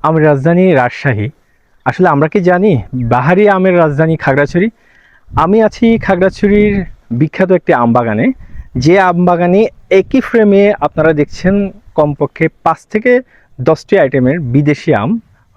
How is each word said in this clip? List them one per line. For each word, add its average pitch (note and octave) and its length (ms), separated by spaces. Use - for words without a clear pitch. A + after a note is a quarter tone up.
আমের D#3 220
রাজধানী E3+ 480
রাজশাহী। A#2+ 580
আসলে F3+ 240
আমরা D3+ 200
কি G3+ 120
জানি F3+ 420
বাহারি B2+ 540
আমের F#3 300
রাজধানী D#3+ 380
খাগড়াছড়ি? C#3+ 540
আমি F#3+ 260
আছি A3+ 360
খাগড়াছড়ির G3 840
বিখ্যাত D#3+ 420
একটি F3 200
আম A#2+ 200
বাগানে, A#2+ 400
যে D#3+ 240
আম F3+ 240
বাগানে F3 440
একই F#3+ 300
ফ্রেমে G3+ 600
আপনারা D#3 320
দেখছেন F#3 580
কমপক্ষে D3 540
পাঁচ D#3+ 240
থেকে B3 340
দশটি D#3+ 380
আইটেমের C#3 420
বিদেশি C#3+ 540
আম, C#3 260